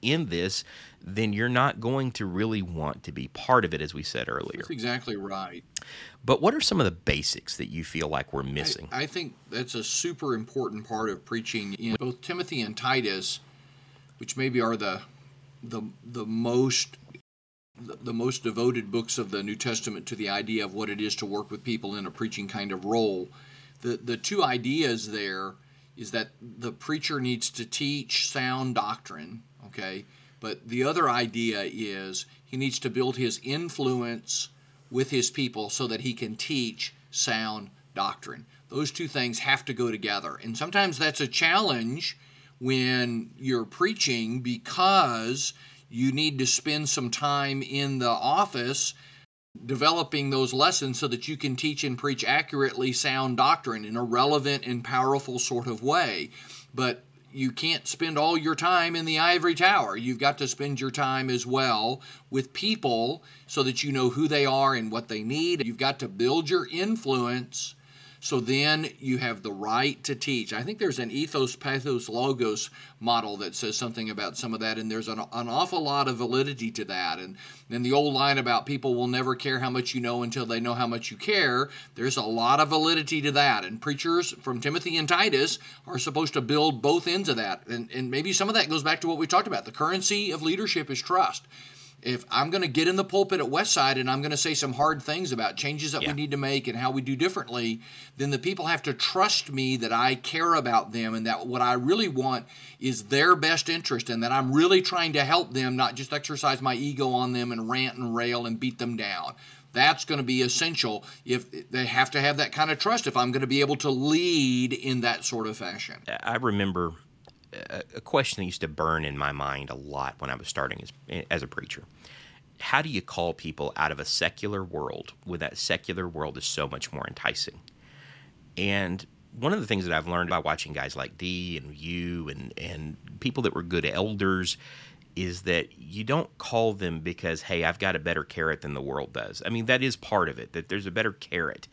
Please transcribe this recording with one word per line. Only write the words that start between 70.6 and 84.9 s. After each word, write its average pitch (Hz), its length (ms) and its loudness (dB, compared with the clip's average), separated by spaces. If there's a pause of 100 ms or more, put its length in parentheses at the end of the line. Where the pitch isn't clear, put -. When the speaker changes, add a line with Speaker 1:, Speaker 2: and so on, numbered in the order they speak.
Speaker 2:
think 214 160 -6
there's 151 200 0
an 117 120 -2
ethos, 139 460 -2
pathos, 135 500 -2
logos 117 640 0 (320)
model 113 340 2
that 98 180 -6
says 107 220 -4
something 113 360 -4
about 101 260 -6
some 113 160 -4
of 110 80 -4
that, 110 160 -2
and 110 120 -4
there's 110 200 -4
an, 110 100 -4
an 117 300 -6
awful 165 340 0
lot 139 240 2
of 127 80 0
validity 123 560 0
to 110 140 -6
that. 90 340 -2
And 95 160 -12 (340)
then 120 140 -2
the 123 80 2
old 143 220 6
line 135 240 4
about 120 280 2
people 135 300 0
will 123 140 0
never 127 260 0
care 131 240 -2
how 127 100 0
much 123 240 0
you 127 60 -2
know 120 240 0
until 117 220 -2
they 117 160 -2
know 120 120 0
how 120 140 0
much 117 240 -4
you 104 60 -14
care, 139 500 2 (280)
there's 131 200 0
a 123 80 0
lot 117 380 4
of 147 80 6
validity 156 540 2
to 143 100 2
that. 131 320 4
And 110 160 -8
preachers 165 500 0
from 123 300 -4
Timothy 160 340 -2